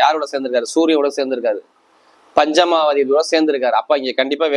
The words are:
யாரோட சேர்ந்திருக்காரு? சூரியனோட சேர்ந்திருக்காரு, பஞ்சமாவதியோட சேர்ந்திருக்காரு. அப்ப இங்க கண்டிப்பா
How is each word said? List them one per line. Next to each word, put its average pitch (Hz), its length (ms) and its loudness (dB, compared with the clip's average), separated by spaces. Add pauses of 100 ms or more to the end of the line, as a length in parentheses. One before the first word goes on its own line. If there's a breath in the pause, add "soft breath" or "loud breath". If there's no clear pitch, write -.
யாரோட 151 280 2
சேர்ந்திருக்காரு? 127 420 -2
சூரியனோட 160 360 2 (100)
சேர்ந்திருக்காரு, 120 420 -4 (760 soft breath)
பஞ்சமாவதியோட 151 960 2
சேர்ந்திருக்காரு. 139 500 0
அப்ப 151 200 0
இங்க 127 200 -4
கண்டிப்பா 143 360 -2